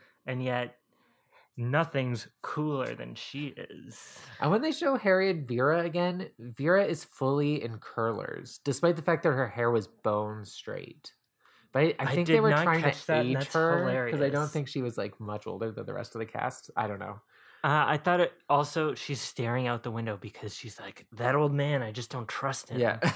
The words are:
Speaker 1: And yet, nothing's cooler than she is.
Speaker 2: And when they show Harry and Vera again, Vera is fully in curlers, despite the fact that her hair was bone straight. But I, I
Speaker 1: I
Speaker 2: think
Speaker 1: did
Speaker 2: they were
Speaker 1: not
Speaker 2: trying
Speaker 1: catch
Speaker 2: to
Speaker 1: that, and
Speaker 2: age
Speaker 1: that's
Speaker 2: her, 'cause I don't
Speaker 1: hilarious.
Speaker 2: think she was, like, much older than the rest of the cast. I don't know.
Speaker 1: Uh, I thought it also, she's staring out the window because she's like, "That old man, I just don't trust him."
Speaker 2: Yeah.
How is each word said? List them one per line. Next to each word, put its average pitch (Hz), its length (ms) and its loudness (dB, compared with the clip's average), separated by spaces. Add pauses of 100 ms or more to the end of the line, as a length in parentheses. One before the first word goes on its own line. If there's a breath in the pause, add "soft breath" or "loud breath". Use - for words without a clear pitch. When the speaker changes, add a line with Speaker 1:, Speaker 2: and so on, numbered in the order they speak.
(260 soft breath)
Speaker 1:
And 127 180 -4
yet, 123 340 -2 (760 soft breath)
nothing's 127 720 0 (140)
cooler 135 540 -4
than 117 180 -12
she 139 420 -10
is. - 640 -16 (220)
Speaker 2:
And 147 80 4
when 214 120 4
they 311 100 0
show 269 260 0
Harry 190 320 4
and 156 180 -2
Vera 139 360 4
again, 175 460 -2 (100)
Vera 143 440 2
is 165 200 -2
fully 147 600 0
in 113 140 -6
curlers, 113 840 -4
despite 165 320 2
the 156 80 -6
fact 165 200 2
that 170 100 4
her 127 140 2
hair 117 220 0
was 110 180 2
bone 107 580 -2
straight. - 680 -12 (580 soft breath)
But 135 120 4
I, - 20 8
I 165 140 4
Speaker 1:
I 139 60 -2 (100)
Speaker 2:
think 175 120 2
Speaker 1:
did 160 80 8
Speaker 2:
they 151 40 8
were - 120 6
Speaker 1:
not 151 120 6
Speaker 2:
trying 165 180 4
Speaker 1:
catch 143 200 2
Speaker 2:
to - 60 -10
Speaker 1:
that, 156 120 4
and 123 100 2
Speaker 2:
age 131 60 2
Speaker 1:
that's 139 180 -2
Speaker 2:
her, 165 160 4
'cause 127 520 0
I - 20 4
don't 139 80 2
Speaker 1:
hilarious. 147 200 0
Speaker 2:
think 143 160 -2
she 139 140 -4
was, 120 160 -4
like, 104 220 -6
much 107 280 -8
older 104 240 -4
than 107 140 -8
the 104 80 -8
rest - 220 -8
of 113 40 -6
the 113 60 -4
cast. - 500 -6
I 110 120 0
don't 101 120 -6
know. 101 200 -10 (440 loud breath)
Speaker 1:
Uh, 147 240 4
I 151 100 4
thought 175 220 2
it 175 140 2 (160)
also, 147 440 2
she's 127 280 -6
staring 123 460 -2
out 120 160 -2
the 120 80 -6
window 110 260 -4
because 104 360 -12
she's - 280 -14
like, - 320 -16
"That 120 200 0
old 147 200 4
man, 143 280 2
I 110 120 -6
just 117 180 -8
don't 120 160 -6
trust - 420 -6
him." 123 100 -6
Speaker 2:
Yeah. 113 200 2 (160)